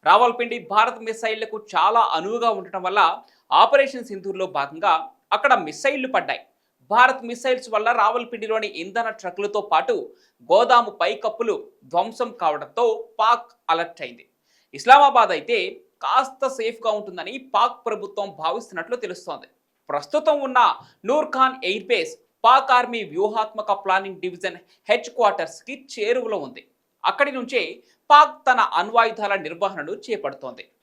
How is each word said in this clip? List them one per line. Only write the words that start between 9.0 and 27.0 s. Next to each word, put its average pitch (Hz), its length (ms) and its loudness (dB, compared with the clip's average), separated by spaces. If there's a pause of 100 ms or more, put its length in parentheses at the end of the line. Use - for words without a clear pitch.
ట్రక్కులతో 202 520 -6
పాటు 165 340 0 (580)
గోదాము 240 380 6
పైకప్పులు 196 800 -4 (160)
ధ్వంసం 214 480 -4
కావడంతో 180 760 -2 (120)
పాక్ 226 300 2 (200)
అలర్ట్ 165 320 -2
అయింది. 120 260 -16 (460)
ఇస్లామాబాద్ 247 560 6
అయితే 190 280 -2 (440)
కాస్త 262 460 -2
సేఫ్గా 226 420 -6
ఉంటుందని 202 480 -8 (160)
పాక్ 233 320 0
ప్రభుత్వం 202 520 -8
భావిస్తున్నట్లు 175 580 -6
తెలుస్తోంది. 180 500 -12 (420)
ప్రస్తుతం 294 520 0
ఉన్న 247 340 2 (300)
నూర్ 294 240 0
ఖాన్ 262 360 0
ఎయిర్ 208 220 -4
బేస్ 180 300 -2 (280)
పాక్ 262 260 6
ఆర్మీ 240 320 2
వ్యూహాత్మక 208 720 -4
ప్లానింగ్ 196 480 -2
డివిజన్ 180 360 -8 (320)
హెడ్ 240 200 0
క్వార్టర్స్కి 208 840 -4
చేరువలో 220 460 -4
ఉంది. 139 240 -14 (420)